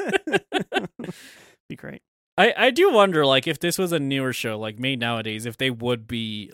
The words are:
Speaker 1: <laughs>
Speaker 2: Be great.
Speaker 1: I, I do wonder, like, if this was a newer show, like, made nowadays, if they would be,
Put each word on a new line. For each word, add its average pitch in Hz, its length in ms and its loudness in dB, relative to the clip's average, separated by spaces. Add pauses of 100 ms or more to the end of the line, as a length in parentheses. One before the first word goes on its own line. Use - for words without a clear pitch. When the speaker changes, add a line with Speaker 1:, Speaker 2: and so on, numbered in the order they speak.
(260)
Speaker 1:
<laughs> - 1400 -8
Speaker 2:
Be - 60 -12
great. - 260 -16 (360)
Speaker 1:
I, 208 200 6
I 247 140 4
do 349 200 4
wonder, 190 340 6
like, 135 220 4
if 151 120 -2
this 175 180 -2
was 180 160 -2
a 160 60 2
newer 135 340 -2
show, 110 260 -6
like, 110 180 -8
made 131 220 -4
nowadays, 113 460 -4
if 117 120 -10
they 131 120 0
would 117 380 -2
be, 110 460 -8